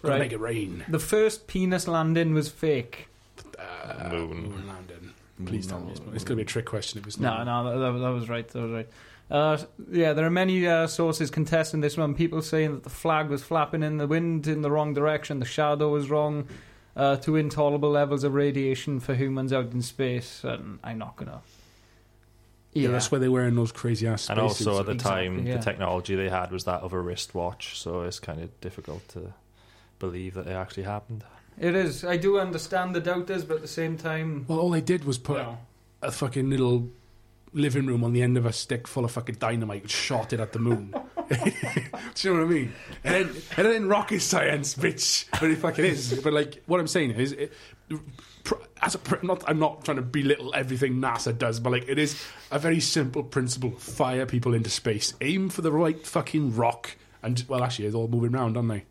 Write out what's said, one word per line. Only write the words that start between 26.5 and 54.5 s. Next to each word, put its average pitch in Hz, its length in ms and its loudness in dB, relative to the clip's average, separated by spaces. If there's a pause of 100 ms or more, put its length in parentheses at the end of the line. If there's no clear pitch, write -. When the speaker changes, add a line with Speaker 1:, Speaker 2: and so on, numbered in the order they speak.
Speaker 3:
was 90 120 -6
that 87 180 -2
of 90 100 -8
a 92 80 -2
wristwatch, 87 800 -6
so 87 220 -6
it's 87 180 -8
kind 80 220 -10
of 85 200 -14
difficult - 480 -12
to 90 220 -14 (680)
believe 92 340 -8
that 92 140 -8
it 92 60 -6
actually 95 300 -6
happened. 104 400 -8 (360)
Speaker 1:
It 175 160 0
is. 175 280 -2
I 175 140 0
do 196 220 4
understand 180 560 -2
the 170 40 2
doubters, 175 460 -2
but 156 120 -2
at 151 40 -4
the 151 60 -14
same 165 280 -4
time, 160 520 -4
Speaker 2:
Well, 160 100 0
all 175 140 2
they 165 100 2
did 175 240 0
was 127 140 0
put 139 180 -2
Speaker 1:
you 131 60 -2
know. 117 140 -8 (440)
Speaker 2:
a - 100 -2
fucking 135 380 -2
little 123 400 2 (640)
living 143 320 2
room 120 180 2
on 120 100 2
the 123 100 4
end 123 140 4
of 120 100 4
a 110 40 2
stick - 360 -4
full 123 180 -2
of 117 60 -2
fucking 117 240 -6
dynamite 110 480 -2
and 107 80 -8
shot - 420 -2
it 117 60 0
at 107 120 -4
the - 80 -4
moon. 113 360 2 (200)
<laughs> - 140 -8
Do 123 60 4 (920)
you 190 60 4
know 170 60 4
what 160 80 2
I - 20 0
mean? 131 240 2 (300)
And 156 100 2
then, 180 220 2 (200)
and 202 120 6
then 220 200 4
rocket 202 340 2
science, 147 520 2
bitch. - 520 0 (140)
But 160 120 4
it 160 80 2
fucking 160 260 2
is. 127 380 0
But, 151 100 2
like, 147 320 0
what 180 140 4
I'm 160 80 0
saying 151 240 2
is, 127 220 0
it, - 200 -6 (920)
pr-, - 120 0 (260)
as - 140 2
a - 20 -4
pr-, - 260 0
not, 180 240 0
I'm 156 120 4
not 151 260 2
trying 143 120 0
to 127 60 -2
belittle 139 520 2
everything 127 400 0
nasa 120 420 0
does, 117 220 0
but, 123 120 2
like, 127 160 0
it 139 120 0
is 143 200 0 (320)
a 143 80 0
very 165 200 4
simple 143 440 2
principle. 123 480 0
Fire 127 540 0
people 120 300 2